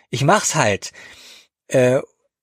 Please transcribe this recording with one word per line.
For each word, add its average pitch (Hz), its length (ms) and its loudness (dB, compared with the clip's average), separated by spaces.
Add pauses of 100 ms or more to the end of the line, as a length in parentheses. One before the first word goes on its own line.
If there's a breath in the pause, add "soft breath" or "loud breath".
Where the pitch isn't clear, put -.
(100)
Ich 123 120 -6
mach's 196 320 0
halt. 113 380 -2 (760 loud breath)
Äh, 127 320 2 (440)